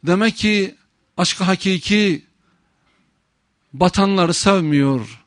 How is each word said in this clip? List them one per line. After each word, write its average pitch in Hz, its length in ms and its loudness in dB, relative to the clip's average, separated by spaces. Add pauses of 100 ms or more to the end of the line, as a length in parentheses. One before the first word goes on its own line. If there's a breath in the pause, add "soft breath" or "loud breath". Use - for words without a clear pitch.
Demek 202 320 0
ki 208 380 -2 (420)
aşk-ı - 280 -2
hakiki 190 800 0 (1500)
batanları 180 600 0
sevmiyor. 139 920 0